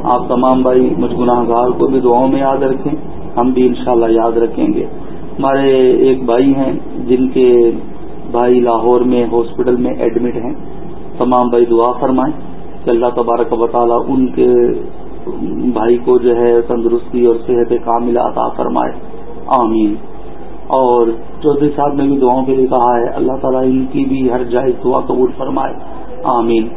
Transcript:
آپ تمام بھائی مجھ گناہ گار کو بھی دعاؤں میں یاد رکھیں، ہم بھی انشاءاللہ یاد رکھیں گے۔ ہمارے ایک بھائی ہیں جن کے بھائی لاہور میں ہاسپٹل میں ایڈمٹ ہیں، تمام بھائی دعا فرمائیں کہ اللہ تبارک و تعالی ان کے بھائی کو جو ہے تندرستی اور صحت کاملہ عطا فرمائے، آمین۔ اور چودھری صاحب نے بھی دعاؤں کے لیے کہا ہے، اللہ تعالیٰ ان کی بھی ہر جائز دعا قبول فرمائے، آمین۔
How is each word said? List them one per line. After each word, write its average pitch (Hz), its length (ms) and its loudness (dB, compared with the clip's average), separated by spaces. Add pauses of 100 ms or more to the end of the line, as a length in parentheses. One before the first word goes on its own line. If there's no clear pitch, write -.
آپ 123 260 0
تمام 127 320 2
بھائی 127 360 4
مجھ 120 160 -2
گناہ 120 340 0
گار 120 220 2 (100)
کو 120 80 2
بھی 131 120 2
دعاؤں 123 280 2
میں 135 120 0
یاد 135 240 0
رکھیں، 135 300 -2 (440)
ہم 123 140 2
بھی 127 160 2
انشاءاللہ 120 440 0
یاد 113 260 2
رکھیں 113 360 0
گے۔ - 120 -2 (520)
ہمارے 135 320 2 (380)
ایک 131 180 2
بھائی 127 280 4
ہیں 135 200 0 (340)
جن 127 200 2
کے 127 220 4 (840)
بھائی 123 280 2
لاہور 120 420 2
میں 123 300 2
ہاسپٹل 120 440 0
میں 123 180 -2
ایڈمٹ 120 420 -2
ہیں، 120 180 -6 (640)
تمام 123 320 2
بھائی 120 160 4
دعا 117 340 2
فرمائیں 131 340 0 (500)
کہ - 60 -4
اللہ 120 260 2
تبارک 117 380 0
و 117 140 0
تعالی 120 300 2 (100)
ان 131 200 2
کے 123 240 2 (1200)
بھائی 117 240 2
کو 123 200 2
جو 120 200 2
ہے 117 240 4
تندرستی 120 640 0
اور 117 100 4 (120)
صحت 120 260 0 (120)
کاملہ 120 340 0
عطا 120 300 -2
فرمائے، 127 420 -2 (680)
آمین۔ 110 360 2 (720)
اور 120 400 4 (360)
چودھری 147 320 2
صاحب 143 180 0
نے 139 100 0
بھی 139 140 2
دعاؤں 127 280 2
کے 135 100 0
لیے 127 120 2
کہا 123 300 2
ہے، 117 180 0
اللہ 127 260 -2
تعالیٰ 131 220 0
ان 131 280 0
کی 139 140 0
بھی 131 260 0
ہر 123 120 -2
جائز 123 300 0 (100)
دعا 127 160 0
قبول 135 380 0
فرمائے، 135 360 -4 (500)
آمین۔ 117 540 0